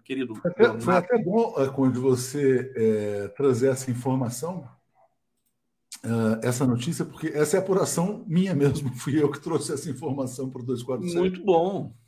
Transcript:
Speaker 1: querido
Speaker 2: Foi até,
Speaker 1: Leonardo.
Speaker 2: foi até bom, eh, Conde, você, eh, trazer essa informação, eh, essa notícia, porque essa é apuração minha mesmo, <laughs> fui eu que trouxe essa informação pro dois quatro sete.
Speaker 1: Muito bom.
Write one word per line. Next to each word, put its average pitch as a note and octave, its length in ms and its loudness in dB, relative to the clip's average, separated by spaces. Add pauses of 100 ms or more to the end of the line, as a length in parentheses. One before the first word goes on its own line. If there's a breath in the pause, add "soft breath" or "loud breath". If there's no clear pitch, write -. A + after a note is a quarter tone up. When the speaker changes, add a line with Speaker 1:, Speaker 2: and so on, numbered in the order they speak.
Speaker 1:
querido B2+ 300 -6
Speaker 2:
Foi F3 160 -4
até, G#3 140 0
Speaker 1:
Leonardo. A3+ 200 2
Speaker 2:
foi F3+ 120 4
até A#3+ 260 2
bom, A3 340 0
eh, C3+ 120 2
Conde, C3 300 0
você, B2+ 800 2
eh, G#2 580 0
trazer C3 340 2
essa C3 220 -2
informação, C3 800 -4 (1300)
eh, A2+ 400 0
essa B2 240 0
notícia, B2+ 380 -2
porque - 240 -8
essa D3+ 280 2
é F3+ 40 4
apuração F#3+ 640 0
minha F3+ 280 2
mesmo, C#3 380 2
<laughs> - 60 -12
fui D3 240 0
eu C#3+ 80 4
que - 100 -10
trouxe E3 320 -4
essa D3 160 -6
informação C3 600 -6
pro B2+ 120 -12
dois B2 200 -4
quatro B2+ 240 -4
sete. F3 120 -2
Speaker 1:
Muito F#3 260 0
bom. F3 500 2 (140)